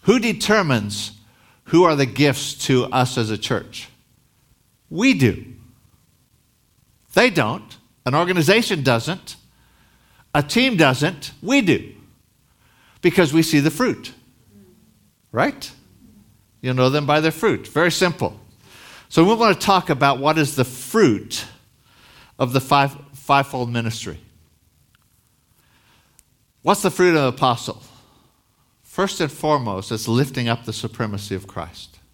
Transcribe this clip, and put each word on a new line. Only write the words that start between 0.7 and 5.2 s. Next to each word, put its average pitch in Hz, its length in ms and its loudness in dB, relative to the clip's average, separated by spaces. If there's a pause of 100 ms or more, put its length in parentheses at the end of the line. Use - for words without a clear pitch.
who 175 200 4
are 160 120 4
the 139 100 0
gifts 127 480 -2 (120)
to 123 200 2
us 127 320 -2
as 110 120 -2
a 107 60 -6
church? - 520 -8 (1000)
We 226 260 0
do. 127 400 0 (1600)